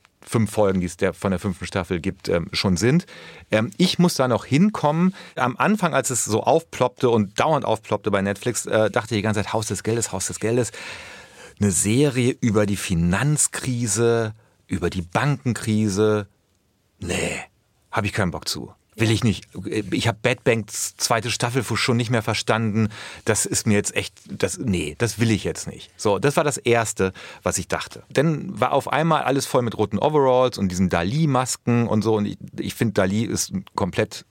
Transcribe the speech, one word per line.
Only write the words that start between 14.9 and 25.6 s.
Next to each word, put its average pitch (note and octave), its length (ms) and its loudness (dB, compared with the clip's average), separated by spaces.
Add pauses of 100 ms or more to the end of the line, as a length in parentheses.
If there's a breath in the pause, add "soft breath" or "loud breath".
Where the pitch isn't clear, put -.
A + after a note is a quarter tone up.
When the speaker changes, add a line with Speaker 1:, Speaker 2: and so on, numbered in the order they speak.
Speaker 1:
Bankenkrise. G#2+ 1300 0 (720)
Nee, F2 400 -4 (520)
hab - 140 -2
ich G2+ 80 -4
keinen F#2 180 0
Bock D#2 160 -10
zu. - 260 -8 (240)
Will A2+ 100 2
Speaker 2:
Ja. A2+ 60 4
Speaker 1:
ich G#2 100 0
nicht. G#2 240 0 (440)
Ich A2 180 0
hab F#2+ 120 -4
Bad B2 220 0
Banks - 540 -2
zweite A#2 340 0
Staffel A#2+ 320 -2
schon A#2 320 0
nicht A#2 140 0
mehr A#2 120 2
verstanden. A2 680 0 (340 loud breath)
Das - 220 2
ist - 200 -2
mir A2 100 4
jetzt G#2 200 0
echt, - 180 -4 (160)
das, G2+ 280 -4
nee, F2 400 -2
das A2+ 200 -2
will A2+ 140 2
ich G#2 140 0
jetzt E2 200 -6